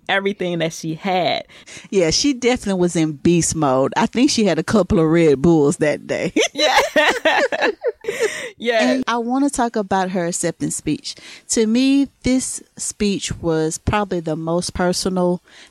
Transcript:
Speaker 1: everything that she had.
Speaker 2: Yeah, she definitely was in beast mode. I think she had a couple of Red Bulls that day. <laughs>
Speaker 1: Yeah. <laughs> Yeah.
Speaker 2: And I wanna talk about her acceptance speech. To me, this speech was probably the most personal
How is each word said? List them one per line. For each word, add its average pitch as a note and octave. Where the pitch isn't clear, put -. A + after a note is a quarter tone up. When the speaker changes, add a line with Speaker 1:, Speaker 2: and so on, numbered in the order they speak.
Speaker 1:
everything G3
that D#3+
she D#3+
had. F3+
Speaker 2:
Yeah, F3
she C#4+
definitely A#3
was F3
in D#3
beast E3
mode. C3+
I A3
think A#3
she A3
had D#3+
a -
couple G3
of D#3+
Red D#3
Bulls D#3
that -
day. A2+
<laughs> A4+
Speaker 1:
Yeah. -
<laughs> -
Yeah. A#3
Speaker 2:
And B3+
I A#3
wanna C4
talk A#3
about F#3+
her F3+
acceptance E3+
speech. -
To A3
me, C4+
this B3+
speech -
was D#3+
probably G3+
the D#3+
most E3
personal F3+